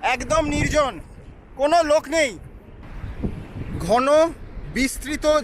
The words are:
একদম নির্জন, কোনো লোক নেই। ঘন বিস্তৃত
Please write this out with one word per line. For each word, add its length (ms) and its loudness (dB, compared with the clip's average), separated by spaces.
একদম 300 0
নির্জন, 380 2
কোনো 180 4
লোক 120 4
নেই। 160 2
ঘন 220 4
বিস্তৃত 500 -2